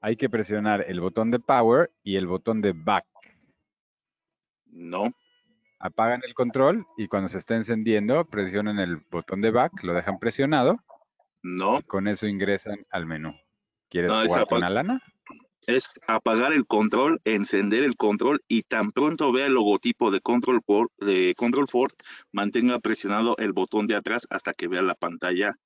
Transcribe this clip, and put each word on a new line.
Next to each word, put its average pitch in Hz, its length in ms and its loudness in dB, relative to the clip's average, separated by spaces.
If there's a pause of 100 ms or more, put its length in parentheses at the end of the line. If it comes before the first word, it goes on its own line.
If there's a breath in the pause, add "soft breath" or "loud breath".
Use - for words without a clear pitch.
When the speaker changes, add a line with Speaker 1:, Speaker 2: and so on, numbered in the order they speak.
Speaker 1:
Hay 113 120 0
que 131 120 0
presionar 104 560 0
el 90 140 -6
botón 110 320 -2
de 120 80 0
power 123 500 4 (140)
y 98 140 -2
el 92 100 -2
botón 101 320 -2
de 101 140 0
back. 87 320 -2 (1600)
Speaker 2:
No. 87 480 -6 (680)
Speaker 1:
Apagan 113 480 0
el 120 60 -16
control 135 520 2 (120)
y 104 100 -4
cuando 95 220 -2
se 95 80 -8
está 104 180 -2
encendiendo, 113 720 2
presionan 104 540 -2
el 87 180 -2
botón 85 420 -8
de 110 120 2
back, 127 300 0
lo 87 120 -2
dejan 95 260 -2
presionado. 139 640 2 (580)
Speaker 2:
No. 92 380 -2
Speaker 1:
Y - 40 -14
con 98 260 -4
eso 104 180 -4
ingresan 101 640 -4
al 90 160 -6
menú. 78 280 -8 (560)
¿Quieres 87 220 0
Speaker 2:
No, 92 100 2
es - 60 2
Speaker 1:
jugarte 87 280 0
Speaker 2:
apa-, - 20 2
Speaker 1:
una 87 120 0
lana? 175 320 -2 (680)
Speaker 2:
es 123 220 0 (180)
apagar 113 460 0
el 139 120 2
control, 123 580 2
encender 104 600 0
el 123 120 0
control 110 520 0
y 117 160 0
tan 113 280 -2
pronto 151 400 0
vea 131 160 2
el 135 60 2
logotipo 113 580 2
de 95 100 0
Control 123 400 2
Por-, 104 360 2
de 92 400 2
Control 127 300 0
Ford, 131 260 0 (380 loud breath)
mantenga 113 480 0
presionado 110 580 -2
el 101 160 -2
botón 104 340 -2
de 107 80 0
atrás 110 340 -4
hasta 95 240 -6
que - 140 -8
vea 90 140 -2
la 92 140 0
pantalla 90 680 -4